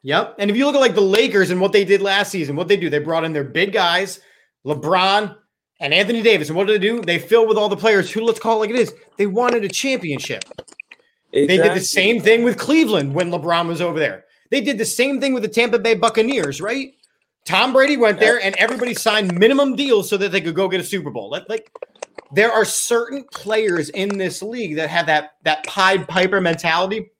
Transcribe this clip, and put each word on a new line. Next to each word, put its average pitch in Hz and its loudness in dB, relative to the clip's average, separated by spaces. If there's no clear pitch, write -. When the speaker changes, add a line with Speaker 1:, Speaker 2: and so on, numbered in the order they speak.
Speaker 1:
yep. 151 -2
And 202 -2
if 208 0
you 269 2
look 285 0
at, 277 4
like, 240 4
the 214 2
Lakers 196 2
and 180 -2
what 196 0
they 202 4
did 190 2
last 196 0
season, 147 -4
what 175 -4
they 202 4
do, 165 -4
they 147 0
brought 160 -2
in 160 -4
their 143 -4
big 175 -2
guys, 185 0
LeBron 185 0
and 147 -2
Anthony 208 2
Davis. 190 4
And 160 -4
what 196 0
did 214 2
they 190 0
do? 233 -2
They 170 -2
filled 220 4
with 220 2
all 208 0
the 196 -2
players 208 2
who, 220 -4
let's 226 0
call 226 0
it 214 -2
like - -6
it 233 -4
is, 233 0
they 202 2
wanted 233 0
a 180 -6
championship. 156 -6
They 147 2
did - -2
the 185 4
Speaker 2:
Exactly. 185 2
Speaker 1:
same 196 0
thing 226 4
with 240 0
Cleveland 214 2
when 175 0
LeBron 170 0
was 165 -4
over 170 -2
there. 104 -4
They 269 0
did 226 -2
the 220 -2
same 262 -2
thing 269 0
with 247 -2
the 208 -4
Tampa 233 0
Bay - 2
Buccaneers, 170 0
right? 269 -6
Tom 233 0
Brady 269 4
went 214 2
there, 226 4
Speaker 2:
Yeah. 196 -4
Speaker 1:
and 196 -2
everybody 233 0
signed 202 0
minimum 269 4
deals 220 0
so 208 -2
that 190 -2
they 190 -2
could 165 -6
go 190 0
get 180 -2
a - -6
Super 170 -6
Bowl. 107 -10
Like, 180 -10
like, - -8
there 214 2
are 220 2
certain 240 -4
players 202 -2
in 202 -6
this 185 -6
league 214 -8
that 156 -4
have 170 -2
that, 151 0
that 156 -2
Pied 190 0
Piper 185 0
mentality 180 -2